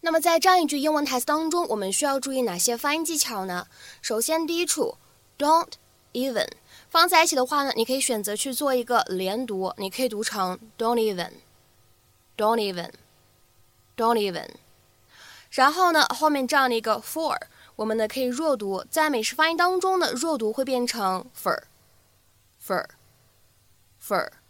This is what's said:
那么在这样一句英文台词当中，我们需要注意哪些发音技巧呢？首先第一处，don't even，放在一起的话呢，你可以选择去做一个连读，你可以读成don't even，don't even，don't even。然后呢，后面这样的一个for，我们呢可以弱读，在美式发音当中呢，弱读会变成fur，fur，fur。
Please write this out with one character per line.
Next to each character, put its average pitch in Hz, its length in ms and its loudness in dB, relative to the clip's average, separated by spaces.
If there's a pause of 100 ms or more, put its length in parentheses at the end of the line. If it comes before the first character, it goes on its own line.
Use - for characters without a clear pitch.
那 330 100 0
么 320 80 4
在 330 200 4
这 381 100 4
样 370 100 6
一 330 60 2
句 285 140 -2
英 302 120 0
文 294 140 2
台 262 140 -2
词 240 80 -4
当 311 240 0
中， 349 160 0
我 226 80 0
们 196 180 -2
需 - 100 -2
要 277 160 0
注 269 140 -6
意 262 80 0
哪 196 160 -2
些 240 180 0
发 285 200 -2
音 320 100 -2
技 330 100 -4
巧 214 300 -4
呢？ 180 220 -6 (340)
首 220 180 -4
先 311 280 0
第 339 100 -2
一 349 80 0
处， - 320 -4 (400)
don't 311 360 2 (400)
even， 247 340 -2 (420)
放 330 180 4
在 339 160 6
一 339 40 2
起 330 80 -2
的 254 100 2
话 285 180 0
呢， 277 120 -2
你 226 100 0
可 254 80 -4
以 269 80 -2
选 220 220 -2
择 208 120 -6
去 269 160 -4
做 269 220 -2
一 247 100 0
个 233 200 2
连 190 420 -4
读， 190 320 -4
你 196 100 -6
可 196 140 -6
以 254 80 2
读 214 140 -6
成 185 340 -2 (220)
don't 233 160 2
even，don't - 1600 -2
even，don't - 1600 -4
even。 202 320 -2 (1040)
然 269 200 6
后 349 200 4
呢， 311 140 6
后 - 220 0
面 277 200 2
这 294 100 2
样 262 100 4
的 240 80 0
一 226 60 -2
个 220 180 -2
for， 311 380 -4 (380)
我 214 80 -6
们 220 140 -2
呢 220 100 0
可 220 120 -8
以 262 60 0
弱 262 300 0
读， 196 360 -6
在 311 180 2
美 240 140 0
式 - 100 -4
发 320 160 4
音 330 80 -2
当 359 220 2
中 381 180 2
呢， 339 140 0
弱 294 260 -2
读 220 160 -2
会 269 100 -2
变 247 220 0
成 196 400 -2 (100)
fur，fur，fur。 - 3000 -8 (200)